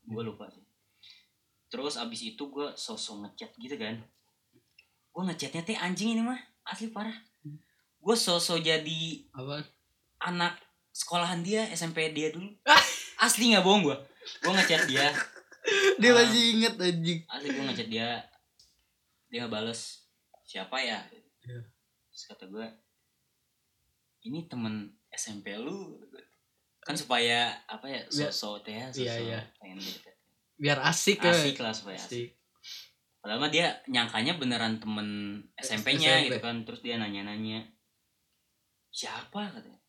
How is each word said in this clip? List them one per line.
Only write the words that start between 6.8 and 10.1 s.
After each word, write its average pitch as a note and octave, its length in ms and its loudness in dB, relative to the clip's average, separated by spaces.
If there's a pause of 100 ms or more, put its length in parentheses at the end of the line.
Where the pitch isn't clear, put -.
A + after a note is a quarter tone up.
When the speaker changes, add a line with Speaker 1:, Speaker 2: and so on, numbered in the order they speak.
Speaker 1:
parah. A3 260 -8 (260)
Speaker 2:
Hmm. D3+ 180 -14 (380)
Speaker 1:
Gue A3 180 4
sosok F3 460 2
jadi D#3+ 420 2 (300)
Speaker 2:
Apa? C#3+ 300 -8 (580)